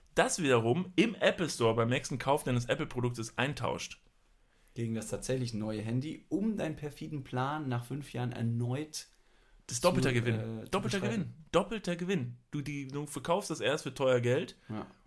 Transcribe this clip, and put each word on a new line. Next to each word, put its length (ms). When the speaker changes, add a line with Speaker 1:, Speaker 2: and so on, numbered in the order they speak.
Speaker 1:
das 260
wiederum 540
im 180
Apple 340
Store 280
beim 140
nächsten 280
Kauf 240
deines 220
Apple-Produktes 720
eintauscht. 640
Speaker 2:
Gegen 220
das 100
tatsächlich 480
neue 260
Handy, 480
um 280
deinen 180
perfiden 480
Plan 460
nach 160
fünf 280
Jahren 200
erneut 760
Speaker 1:
Das 80
ist 80
doppelter 260
Speaker 2:
zu, 60
Speaker 1:
Gewinn. 180
Speaker 2:
äh, 300
zu 60
Speaker 1:
Doppelter 300
Speaker 2:
bestreiten. 220
Speaker 1:
Gewinn. 120
Doppelter 440
Gewinn. 400
Du, 100
die, 280
du 180
verkaufst 440
das 100
erst 240
für 100
teuer 260
Geld 360
Speaker 2:
Ja. 180